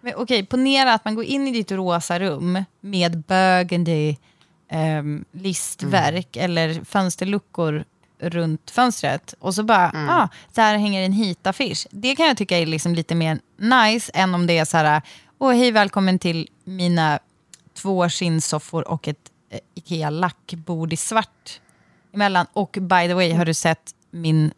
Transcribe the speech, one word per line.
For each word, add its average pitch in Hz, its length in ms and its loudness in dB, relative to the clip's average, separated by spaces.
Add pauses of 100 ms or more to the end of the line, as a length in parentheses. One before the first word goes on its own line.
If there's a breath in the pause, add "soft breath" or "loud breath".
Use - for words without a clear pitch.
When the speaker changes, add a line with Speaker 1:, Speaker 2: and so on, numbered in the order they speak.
Speaker 1:
men 240 140 -10
okej, 220 300 -2
ponera 262 480 2
att 220 120 -2
man 214 100 -4
går 226 100 -6
in 277 220 -2
i 262 40 -2
ditt 226 200 -4
rosa 175 480 -2
rum 180 440 -2 (180)
med 175 360 -2
burgundy, 175 1000 2 (560 soft breath)
ehm, 151 600 -2
listverk 175 1040 -2
Speaker 2:
Mm. 180 140 -2
Speaker 1:
eller 165 340 -2
fönsterluckor 180 960 -2 (380)
runt 170 500 -4
fönstret. 226 680 -2
Och 180 160 -4
så 214 80 -2
bara, 196 260 4
Speaker 2:
Mm. 151 200 -4
Speaker 1:
ah, 311 200 2 (240 loud breath)
där 214 240 4
hänger 202 280 0
en 190 80 2
Heat-affisch. 190 760 -2
Det 254 240 -2
kan 320 120 2
jag 269 100 2
tycka 185 200 0
är 170 80 2
liksom 160 300 -2
lite 165 200 -2
mer 160 240 0 (180)
nice 226 560 2
än 180 220 2
om 175 120 0
det 170 100 4
är 151 80 4
så 170 120 0
här, 151 240 4 (400 loud breath)
och 262 140 4
hej, 247 160 4
välkommen 190 480 2
till 165 300 -2 (140)
mina 175 560 0 (540)
två 185 360 0
skinnsoffor 160 800 -4
och - 200 -6
ett, - 240 -10 (180)
eh, 101 100 -12 (160)
Ikea-lackbord 165 1160 -6
i 160 40 -4
svart - 640 -6 (520 soft breath)
emellan. 190 400 2
Och - 280 -4
by 180 260 2
the 180 60 0
way, 175 200 2
har 170 120 4
du 160 80 0
sett - 380 -2 (200)
min 156 460 2